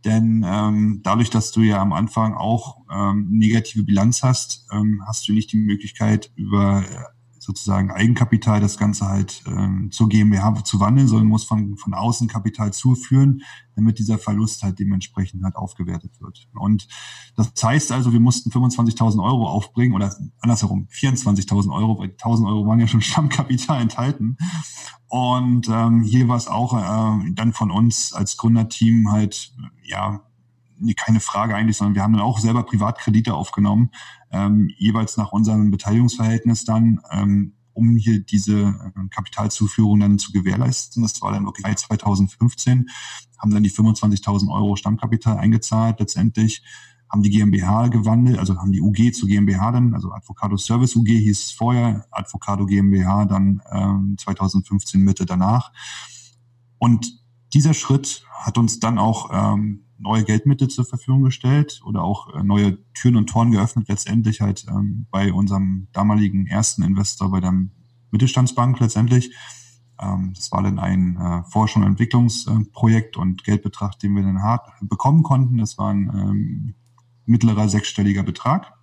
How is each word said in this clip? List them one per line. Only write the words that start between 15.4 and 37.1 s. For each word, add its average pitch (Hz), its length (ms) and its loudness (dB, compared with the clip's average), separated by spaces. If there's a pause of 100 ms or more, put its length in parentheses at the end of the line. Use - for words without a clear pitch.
halt 95 120 -6
aufgewertet - 640 -10
wird. - 340 -20
Und 104 340 -2 (480)
das 113 160 -2 (100)
heißt 127 300 0
also, 123 200 0
wir 117 80 4
mussten 120 300 2
fünfundzwanzigtausend 117 720 0
Euro 117 260 0
aufbringen 101 460 -2
oder 98 200 -4 (260)
andersherum, 98 480 0
vierundzwanzigtausend 101 840 -2
Euro, 107 260 -2
weil 92 180 -10
tausend 113 320 0
Euro 104 180 -2
waren 113 140 4
ja 117 80 4
schon 117 120 2
<laughs> - 20 -4
Stammkapital 131 800 -2
enthalten. 120 560 -2 (720)
Und, 123 600 0
ähm, 117 340 4
hier 120 240 4
war 120 100 2
es 117 120 -6
auch, 120 260 -2
äh, 107 580 -2
dann 110 200 0
von 107 180 -2
uns 113 420 0
als - 260 -6
Gründerteam 113 760 2
halt, 104 420 -2 (300)
ja, 98 360 -6 (600)
nee, 110 140 0
keine 113 260 0
Frage 107 340 -2
eigentlich, 107 220 0
sondern 101 180 0
wir 98 80 0
haben 107 120 4
dann 104 80 2
auch 110 180 0
selber 113 240 0
Privatkredite 110 680 0
aufgenommen, 101 560 0 (420)
ähm, 101 440 2
jeweils 107 400 0
nach 104 140 -4
unserem 107 400 2
Beteiligungsverhältnis 113 920 0
dann, 113 360 2 (120)